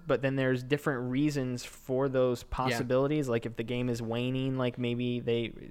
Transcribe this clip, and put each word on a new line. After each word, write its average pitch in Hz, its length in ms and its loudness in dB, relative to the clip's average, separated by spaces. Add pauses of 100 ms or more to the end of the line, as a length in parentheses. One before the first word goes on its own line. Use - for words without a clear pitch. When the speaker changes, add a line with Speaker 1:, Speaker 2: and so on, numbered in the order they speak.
Speaker 1:
but 127 160 2
then 135 140 2
there's 131 260 2
different 127 480 0
reasons 131 540 0
for 131 440 -2
those 127 340 2
Speaker 2:
Yeah. - 80 -14
Speaker 1:
possibilities. 131 800 2
Like, 117 180 0
if 117 100 -6
the 120 60 -4
game 123 260 -2
is 120 140 -2
waning, 127 560 -2
like, 123 200 0
maybe 120 420 -2
they 117 320 0 (180)